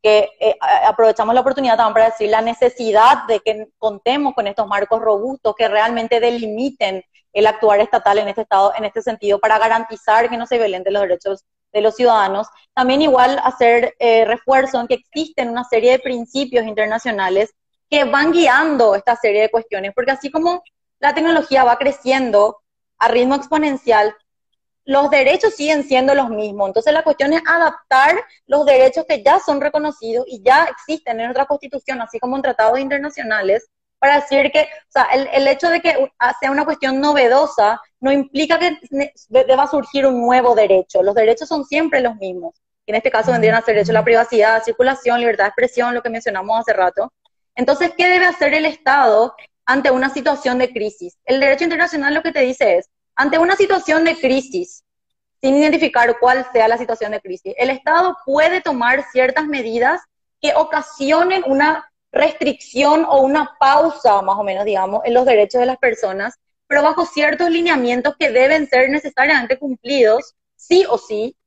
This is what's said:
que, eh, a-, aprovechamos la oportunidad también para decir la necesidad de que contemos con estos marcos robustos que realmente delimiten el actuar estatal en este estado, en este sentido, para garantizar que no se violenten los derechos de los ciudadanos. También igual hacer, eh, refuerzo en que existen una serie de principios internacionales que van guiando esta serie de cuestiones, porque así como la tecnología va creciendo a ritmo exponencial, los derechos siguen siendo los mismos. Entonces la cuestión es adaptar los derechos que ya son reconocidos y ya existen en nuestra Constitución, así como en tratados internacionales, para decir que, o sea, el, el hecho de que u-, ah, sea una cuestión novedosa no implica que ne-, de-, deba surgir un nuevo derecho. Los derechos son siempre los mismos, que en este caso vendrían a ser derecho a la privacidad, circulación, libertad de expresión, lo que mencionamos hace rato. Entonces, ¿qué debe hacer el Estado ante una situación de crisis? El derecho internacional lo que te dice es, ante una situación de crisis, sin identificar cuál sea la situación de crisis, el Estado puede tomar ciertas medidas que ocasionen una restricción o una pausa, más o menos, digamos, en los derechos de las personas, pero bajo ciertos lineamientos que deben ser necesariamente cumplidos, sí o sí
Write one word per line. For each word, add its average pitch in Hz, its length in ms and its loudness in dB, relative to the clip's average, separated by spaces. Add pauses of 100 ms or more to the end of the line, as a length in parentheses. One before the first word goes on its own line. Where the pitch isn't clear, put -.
que, 214 280 2 (100)
eh, 220 200 0
a-, - 280 2
aprovechamos 220 460 2
la 254 80 2
oportunidad 262 340 0
también 220 180 0
para 226 120 4
decir 214 240 -4
la 220 100 2
necesidad 233 840 2
de 214 140 0
que 220 280 -6 (100)
contemos 254 560 -4
con 208 120 -4
estos 202 200 -4
marcos 208 340 -2
robustos 220 560 -2
que 220 120 0
realmente 226 520 0
delimiten 226 840 -4 (280)
el 208 140 2
actuar 214 340 2
estatal 208 380 0
en 202 100 -4
este 208 140 -6
estado, 196 320 2
en 220 120 -6
este 208 160 -8
sentido, 208 360 -2
para 214 200 2
garantizar 226 720 0
que 240 80 -6
no 226 80 -8
se 247 100 -2
violenten 196 380 -2
los 202 80 0
derechos 190 420 -4 (260)
de 208 120 -2
los 214 120 2
ciudadanos. 214 520 0 (260)
También 262 300 0
igual 262 420 2
hacer, 240 540 2
eh, 226 260 4
refuerzo 262 560 0
en 240 60 -8
que 254 80 -2
existen 294 560 -8
una 240 140 -8
serie 240 260 0
de 254 80 2
principios 254 680 -4
internacionales 214 880 -4 (380)
que 294 140 0
van 285 280 0
guiando 277 640 2
esta 226 220 -2
serie 214 260 0
de 214 80 0
cuestiones, 202 440 -6
porque 254 180 -2
así 269 180 -8
como 349 320 -2 (360)
la 285 160 0
tecnología 311 500 0
va 240 120 4
creciendo 247 840 0 (360)
a 220 100 2
ritmo 247 260 2
exponencial, 269 800 0 (720)
los 277 240 0
derechos 294 440 2
siguen 294 280 -2
siendo 269 320 2
los 262 160 0
mismos. 208 380 -6
Entonces 226 260 0
la 320 80 0
cuestión 294 320 0
es 330 100 -2
adaptar 320 720 0 (300)
los 285 180 0
derechos 262 420 4
que 262 160 -4
ya 302 180 4
son 285 200 -4
reconocidos 285 680 -4
y 208 160 -18
ya 262 280 4
existen 262 500 -8
en 233 60 -6
nuestra 262 180 -4
Constitución, 269 560 -8
así 220 180 -12
como 254 180 -6
en 269 60 -6
tratados 240 360 0
internacionales, 254 920 -4 (300)
para 277 220 2
decir 277 320 0
que, 302 80 2
o - 300 -8
sea, 262 140 0
el, 269 280 0
el 269 160 2
hecho 277 220 0
de 339 100 0
que 330 180 0
u-, 269 100 0 (100)
ah, 247 200 0
sea 269 120 -2
una 294 160 -2
cuestión 269 340 -2
novedosa 262 800 2 (180)
no 269 140 0
implica 285 460 -2
que 330 200 -2 (120)
ne-, 285 220 -6 (160)
de-, 254 160 2
deba 262 220 4
surgir 277 400 -2
un 247 140 2
nuevo 240 340 2
derecho. 196 480 2
Los 202 120 0
derechos 226 340 0
son 294 160 -4
siempre 294 360 -2
los 233 160 -2
mismos, 185 380 -12 (300)
que 208 80 -8
en 214 40 -2
este 226 140 -2
caso 220 220 0
vendrían 226 240 2
a 226 60 0
ser 226 120 0
derecho 208 180 0
a - 20 0
la 214 100 2
privacidad, 226 580 2
circulación, 240 560 -2
libertad 214 260 0
de 202 40 0
expresión, 240 460 -2
lo 233 80 -6
que 233 80 -6
mencionamos 226 500 -6
hace 226 140 -2
rato. 190 380 -2 (420)
Entonces, 294 420 -2
¿qué 359 100 0
debe 359 200 2
hacer 294 280 0
el 311 120 0
Estado 254 680 0 (300)
ante 262 260 0
una 262 200 0
situación 269 480 -4
de 247 140 -2
crisis? 208 520 -10
El 269 160 0
derecho 285 240 2
internacional 320 500 -2
lo 320 80 -2
que 330 100 -6
te 294 80 -4
dice 247 360 0
es, 185 140 -4 (280)
ante 285 200 0
una 359 180 2
situación 359 480 0
de 330 100 0
crisis, - 680 -4 (560)
sin 269 160 2
identificar 285 640 2
cuál 254 320 2
sea 220 160 2
la 233 80 2
situación 226 360 -8
de 202 100 -8
crisis, 190 340 -12
el 254 140 -2
Estado 339 440 0 (120)
puede 311 340 0
tomar 262 500 -2
ciertas 254 360 0
medidas 254 560 -2 (360)
que 294 160 -2
ocasionen 311 920 -2
una 294 440 -2 (220)
restricción 294 960 -2
o 277 120 4
una 285 380 -2
pausa, 269 640 2
más 190 160 -2
o 214 40 -4
menos, 196 220 -4
digamos, 196 400 -4
en 240 100 -2
los 247 100 4
derechos 233 360 2
de 247 60 2
las 254 120 -4
personas, 208 560 -4 (320)
pero 285 160 0
bajo 330 220 0
ciertos 311 460 -2
lineamientos 285 680 -2
que 302 120 -2
deben 269 380 2
ser 262 220 2
necesariamente 277 680 -2
cumplidos, 254 760 -2 (200)
sí 370 340 2
o 233 100 -2
sí 220 380 -8 (100)